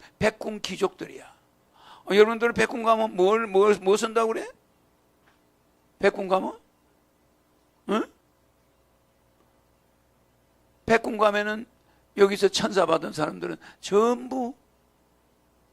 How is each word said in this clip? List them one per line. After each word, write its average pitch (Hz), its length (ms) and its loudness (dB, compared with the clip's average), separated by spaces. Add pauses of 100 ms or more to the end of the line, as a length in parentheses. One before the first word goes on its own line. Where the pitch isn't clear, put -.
(180)
백궁 214 440 -4
귀족들이야. - 600 -8
어, - 920 -12
여러분들은 220 400 4
백궁 220 300 -2
가면 220 320 2
뭘, 208 320 4
뭘, 202 340 4
뭐 190 140 2
쓴다고 220 320 -2
그래? 226 180 -6 (1500)
백궁 196 300 0
가면? 196 280 -2 (1300)
응? 220 160 0 (2750)
백궁 226 320 0
가면은 208 480 0 (500)
여기서 202 320 4
천사 190 380 0
받은 156 260 -2
사람들은 170 440 -6 (240)
전부 240 760 -2 (1200)